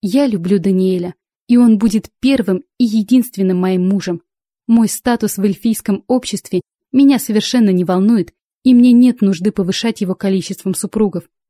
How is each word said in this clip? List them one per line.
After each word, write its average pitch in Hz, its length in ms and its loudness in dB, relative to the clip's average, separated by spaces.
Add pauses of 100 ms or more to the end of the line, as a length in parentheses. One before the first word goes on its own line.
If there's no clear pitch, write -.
Я 247 260 -2
люблю 196 320 -2
Даниэля, 185 560 -2 (340)
и 240 80 2
он 240 200 4
будет 208 340 -2 (100)
первым 214 440 -2 (140)
и 254 60 0
единственным 208 760 0
моим 185 300 0
мужем. 185 340 -4 (440)
Мой 226 220 2
статус - 480 -4
в 196 60 -6
эльфийском 208 640 -4
обществе 247 540 -4 (320)
меня 277 260 4
совершенно 214 520 0
не 180 140 0
волнует, 190 480 0 (300)
и 254 100 4
мне 247 200 6
нет 247 280 4
нужды 196 300 0
повышать 202 500 -4
его 185 140 -4
количеством 190 600 -4
супругов. 202 540 -4 (220)